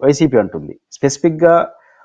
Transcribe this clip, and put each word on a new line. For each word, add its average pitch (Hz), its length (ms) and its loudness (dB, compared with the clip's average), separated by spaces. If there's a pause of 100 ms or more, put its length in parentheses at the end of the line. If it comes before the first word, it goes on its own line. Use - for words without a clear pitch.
వైసీపీ 139 340 0
అంటుంది. 85 420 -4 (120)
స్పెసిఫిక్‌గా 165 800 0 (340)